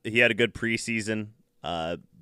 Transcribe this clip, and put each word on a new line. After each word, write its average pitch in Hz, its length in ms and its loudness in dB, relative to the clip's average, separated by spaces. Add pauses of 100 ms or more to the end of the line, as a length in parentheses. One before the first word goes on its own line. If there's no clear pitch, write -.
He 117 160 2
had 120 100 8
a 113 40 -2
good 110 200 2
preseason, 110 760 -4 (360)
uh, 82 320 -4 (260)